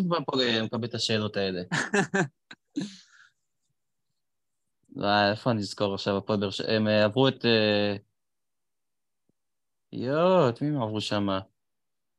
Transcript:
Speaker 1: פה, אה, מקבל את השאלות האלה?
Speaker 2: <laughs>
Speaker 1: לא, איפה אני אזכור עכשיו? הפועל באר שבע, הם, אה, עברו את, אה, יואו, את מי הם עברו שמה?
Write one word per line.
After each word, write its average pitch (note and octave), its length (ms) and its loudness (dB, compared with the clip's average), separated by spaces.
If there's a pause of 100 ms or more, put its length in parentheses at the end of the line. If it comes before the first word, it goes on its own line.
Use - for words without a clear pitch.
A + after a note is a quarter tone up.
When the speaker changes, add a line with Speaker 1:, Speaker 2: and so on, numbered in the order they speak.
(260)
Speaker 1:
פה, C3 160 0
אה, A#2 220 0
מקבל A2+ 240 -4
את - 60 -10
השאלות G#2+ 440 -2
האלה? F#2+ 240 -2 (100)
Speaker 2:
<laughs> - 40 -4 (3250)
Speaker 1:
לא, F#2+ 120 -4 (240)
איפה A2 200 -2
אני A2 80 0
אזכור G2 340 -4
עכשיו? G2 240 -2
הפועל G#2 220 -2
באר G2+ 100 -2
שבע, - 220 -6
הם, A2 160 2
אה, G#2+ 180 4
עברו B2+ 220 2
את, C3 180 -2
אה, G#2 500 2 (2000)
יואו, D3 580 2
את A2+ 120 -4
מי D3 60 -2
הם D3 140 -2
עברו G#2+ 200 -2
שמה? G2+ 380 -2 (800)